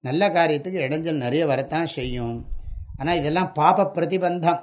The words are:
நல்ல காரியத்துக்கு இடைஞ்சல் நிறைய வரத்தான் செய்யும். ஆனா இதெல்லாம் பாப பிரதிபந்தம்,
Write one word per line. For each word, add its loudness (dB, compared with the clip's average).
நல்ல 0
காரியத்துக்கு 2
இடைஞ்சல் -2
நிறைய 2
வரத்தான் 0
செய்யும். -4
ஆனா -2
இதெல்லாம் 0
பாப 4
பிரதிபந்தம், 0